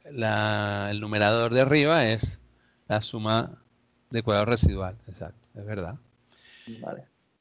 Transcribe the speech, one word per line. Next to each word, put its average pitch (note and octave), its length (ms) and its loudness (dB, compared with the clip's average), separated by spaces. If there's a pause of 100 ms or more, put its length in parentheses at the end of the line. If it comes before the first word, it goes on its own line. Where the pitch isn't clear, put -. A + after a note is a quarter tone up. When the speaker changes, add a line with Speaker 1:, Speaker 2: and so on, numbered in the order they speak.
(120)
Speaker 1:
la, G#2 800 -2
el G#2 80 -4
numerador G#2+ 520 2
de B2+ 100 6
arriba D3 440 4
es - 340 -2 (460)
la G#2+ 140 0
suma A2 640 -2 (460)
de A#2 120 -2
cuadrado G#2 220 4
residual, G2 520 2 (120)
exacto, - 480 -16
es G#2 100 -14
verdad. G2+ 300 -8 (840)
Speaker 2:
Vale. - 240 -12 (360)